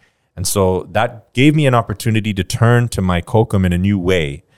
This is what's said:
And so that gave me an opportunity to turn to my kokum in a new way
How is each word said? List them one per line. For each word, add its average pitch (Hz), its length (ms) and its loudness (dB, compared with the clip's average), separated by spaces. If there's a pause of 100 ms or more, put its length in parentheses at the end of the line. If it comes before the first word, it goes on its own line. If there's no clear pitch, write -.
(360)
And 90 100 -8
so 92 460 0
that 113 400 -4
gave 147 240 4
me 156 100 2
an 127 80 2
opportunity 110 600 -2
to 95 100 -4
turn 120 440 0
to - 120 -8
my 90 220 0
kokum 95 420 0
in 90 80 2
a 87 60 0
new 98 200 2
way 87 460 -2 (140)